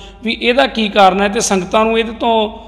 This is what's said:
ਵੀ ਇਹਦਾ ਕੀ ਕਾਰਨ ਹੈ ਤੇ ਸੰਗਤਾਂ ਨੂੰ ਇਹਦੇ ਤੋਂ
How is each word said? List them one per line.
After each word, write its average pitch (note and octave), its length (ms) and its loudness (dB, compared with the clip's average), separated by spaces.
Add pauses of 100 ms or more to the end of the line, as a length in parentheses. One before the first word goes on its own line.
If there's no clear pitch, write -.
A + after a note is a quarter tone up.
(240)
ਵੀ A3+ 180 -4
ਇਹਦਾ B3 260 2
ਕੀ A3 220 -4
ਕਾਰਨ G3 320 4
ਹੈ G3+ 80 2
ਤੇ A3+ 100 -4
ਸੰਗਤਾਂ G3+ 460 0
ਨੂੰ A3+ 140 0
ਇਹਦੇ A3+ 120 -2
ਤੋਂ A3 560 -2